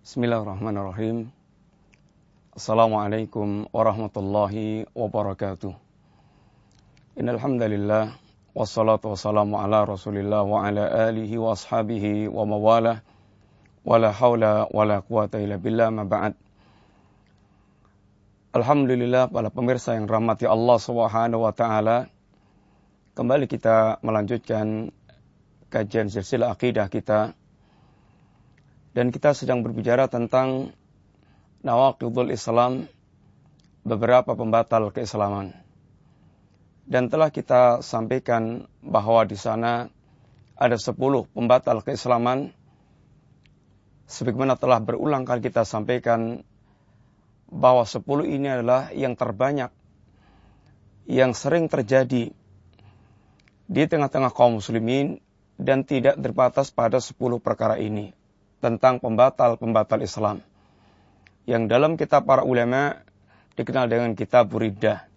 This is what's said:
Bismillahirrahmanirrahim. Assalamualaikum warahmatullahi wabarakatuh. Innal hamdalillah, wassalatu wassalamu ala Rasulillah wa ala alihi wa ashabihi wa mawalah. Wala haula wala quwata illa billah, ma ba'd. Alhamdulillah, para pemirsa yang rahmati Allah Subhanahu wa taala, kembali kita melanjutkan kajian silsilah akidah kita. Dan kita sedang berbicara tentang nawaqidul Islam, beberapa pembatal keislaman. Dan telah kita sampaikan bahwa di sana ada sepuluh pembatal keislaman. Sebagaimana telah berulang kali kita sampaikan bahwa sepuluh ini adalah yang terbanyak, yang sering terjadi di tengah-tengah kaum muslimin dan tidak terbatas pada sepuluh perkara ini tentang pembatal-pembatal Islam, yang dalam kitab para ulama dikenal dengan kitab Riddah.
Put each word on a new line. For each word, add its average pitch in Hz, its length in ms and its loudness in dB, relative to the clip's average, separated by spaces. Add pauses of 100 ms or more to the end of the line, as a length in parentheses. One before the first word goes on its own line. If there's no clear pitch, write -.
(120)
Bismillahirrahmanirrahim. 110 1200 -4 (1200)
Assalamualaikum 107 1200 -2
warahmatullahi 107 1200 -2
wabarakatuh. 98 800 -6 (1400)
Innal 120 240 -4
hamdalillah, 110 800 -2 (320)
wassalatu 110 640 0
wassalamu 104 400 0
ala 104 320 2
Rasulillah 101 560 -2
wa 101 240 0
ala 104 400 0
alihi 113 320 -6
wa 110 160 0
ashabihi 107 720 -4
wa 110 160 -4
mawalah. 110 560 2 (880)
Wala 113 240 4
haula 110 560 2
wala 107 320 0
quwata 107 400 -2
illa 104 160 -4
billah, 110 320 0
ma 107 160 -4
ba'd. 101 320 -2 (2250)
Alhamdulillah, 127 800 2
para 113 160 -2
pemirsa 120 480 -2
yang 110 80 -4
rahmati 110 400 0
Allah 117 320 4
Subhanahu 113 720 0
wa 104 80 -4
taala, 113 560 0 (1040)
kembali 127 320 0
kita 110 560 2
melanjutkan 110 880 -4 (800)
kajian 107 400 -2
silsilah 113 400 -2
akidah 107 400 -2
kita. 107 400 -2 (1600)
Dan 123 160 0
kita 139 240 2
sedang 127 320 -2
berbicara 117 400 0
tentang 131 720 -2 (880)
nawaqidul 123 640 0
Islam, 123 640 0 (960)
beberapa 117 480 4
pembatal 113 560 0
keislaman. 101 640 -4 (1300)
Dan 127 240 0
telah 156 240 2
kita 123 480 4
sampaikan 113 880 -4 (160)
bahwa 113 400 2
di 101 80 -4
sana 117 560 -4 (720)
ada 120 160 2
sepuluh 127 560 -2
pembatal 120 480 2
keislaman. 127 720 -2 (1500)
Sebagaimana 127 560 -2
telah 127 240 4
berulang 131 400 -2
kali 123 160 -2
kita 117 240 0
sampaikan 117 800 -2 (1040)
bahwa 127 400 4
sepuluh 139 400 -4
ini 139 240 -4
adalah 127 400 0
yang 135 240 -4
terbanyak, 123 560 -4 (1400)
yang 131 240 4
sering 156 320 0
terjadi 131 640 0 (1400)
di 143 160 2
tengah-tengah 135 480 -2
kaum 120 240 4
muslimin 117 560 -2 (400)
dan 135 320 0
tidak 135 320 2
terbatas 127 480 0
pada 120 320 0
sepuluh 120 400 -4
perkara 110 400 -2
ini 104 320 -6 (500)
tentang 123 400 2
pembatal-pembatal 113 1040 2
Islam, 104 320 -4 (1120)
yang 117 160 0
dalam 147 320 2
kitab 147 320 2
para 131 160 4
ulama 127 480 0 (640)
dikenal 123 320 -2
dengan 117 240 0
kitab 110 400 2
Riddah. 107 480 0 (140)